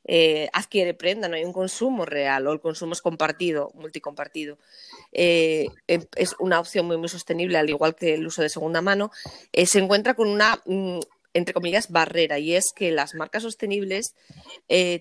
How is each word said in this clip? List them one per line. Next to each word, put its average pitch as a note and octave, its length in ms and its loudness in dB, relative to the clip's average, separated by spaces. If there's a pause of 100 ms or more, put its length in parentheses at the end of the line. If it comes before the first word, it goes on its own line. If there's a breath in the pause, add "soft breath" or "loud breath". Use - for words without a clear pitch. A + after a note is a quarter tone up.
eh, D#3+ 480 4
adquiere F3+ 400 0
prenda, F#3 340 -4
no E3+ 80 -4
hay D#3+ 80 -4
un F3 100 -6
consumo F#3 520 -2
real, C#3 420 0
o D3+ 60 0
el D#3 80 -6
consumo E3 320 -6
es - 80 -10
compartido, D#3 760 -2
multicompartido. D3 800 -12 (540 loud breath)
Eh, D#3+ 560 4 (200)
em, E3+ 180 0 (100)
es - 240 0
una F3+ 200 4
opción E3+ 260 -2
muy, E3+ 120 -2
muy E3 120 -6
sostenible, F3 480 -2
al D#3 120 2
igual D#3 260 0
que E3 180 0
el D#3 120 -4
uso E3 160 -6
de D3+ 80 0
segunda D#3+ 320 -4
mano. G3 300 0 (400 loud breath)
Eh, F3+ 140 4
se G3+ 140 4
encuentra G3+ 340 2
con A3 160 2
una, G#3+ 360 4
mm, F#3 340 -4 (320)
entre F3 220 -2
comillas, F#3 380 0
barrera, D#3+ 480 2
y D#3+ 160 0
es F#3+ 200 2
que F#3 140 -2
las D3+ 240 0
marcas D#3+ 300 -6
sostenibles, G3+ 720 -6 (520 loud breath)
eh, F3 340 4